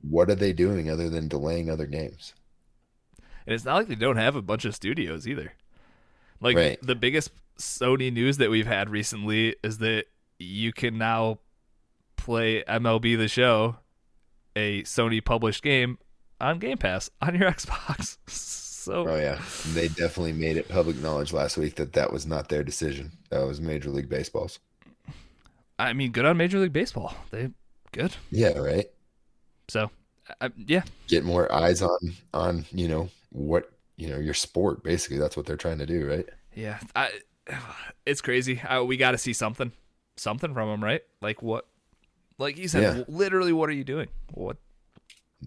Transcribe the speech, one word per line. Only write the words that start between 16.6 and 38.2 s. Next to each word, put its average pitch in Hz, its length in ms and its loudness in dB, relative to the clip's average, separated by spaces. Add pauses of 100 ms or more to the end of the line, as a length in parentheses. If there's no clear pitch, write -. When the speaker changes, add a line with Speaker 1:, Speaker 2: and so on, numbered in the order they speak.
Speaker 2:
Pass 95 320 -2 (100)
on 156 180 2
your 185 120 6
<laughs> - 20 2
Xbox. - 640 -6 (140)
So - 800 -6
Speaker 1:
Oh, 80 80 0
yeah. 73 240 0 (280)
They 82 200 2
definitely 85 460 -2
made 80 240 0
it - 100 -4
public 82 280 2
knowledge 73 360 -2
last 71 240 0
week 78 200 -2
that 71 180 -4
that 73 180 2
was 67 140 -6
not 76 240 -4
their 76 120 0
decision. 73 500 -6 (180)
That 67 160 0
was 71 140 -6
Major 76 300 -4
League 69 200 -4
Baseball's. - 480 -4 (1200)
Speaker 2:
I 120 160 0
mean, 131 180 -2
good 120 140 2
on 170 100 8
Major 180 220 4
League 185 160 4
Baseball. 147 400 -2 (160)
They 120 200 -4 (420)
good. 151 220 -2 (160)
Speaker 1:
Yeah, 107 280 4
right? 71 280 0 (840)
Speaker 2:
So, 107 220 -2 (500)
I, 127 160 -4
yeah. 147 260 2 (260)
Speaker 1:
Get 80 160 4
more 87 260 4
eyes 87 300 4
on, 90 180 2 (360)
on, 87 380 0
you 87 160 0
know, 80 200 0 (220)
what, 73 420 -2 (240)
you 80 140 -8
know, 71 80 -4
your 76 160 -2
sport. - 500 0
Basically, 80 340 0
that's 73 180 -2
what 69 100 -6
they're 76 100 -4
trying 80 220 -4
to 71 80 -4
do, 80 200 0
right? 76 220 -2 (260)
Speaker 2:
Yeah. 107 240 -10 (160)
I, 131 160 2 (920)
it's 143 160 0